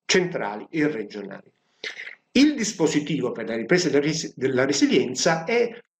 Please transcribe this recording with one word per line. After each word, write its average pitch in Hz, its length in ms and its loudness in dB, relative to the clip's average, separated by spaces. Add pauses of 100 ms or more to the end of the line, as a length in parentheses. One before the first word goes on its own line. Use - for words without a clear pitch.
centrali 110 680 0
e 151 180 -2
regionali. 101 640 -10 (800)
Il 285 240 4
dispositivo 147 760 0
per 113 160 -8
la 110 80 -4
ripresa 151 340 2
e 131 40 -2
la 143 80 4
resi-, 156 340 -2
della 131 300 0
resilienza 147 800 2
è 233 260 0 (300)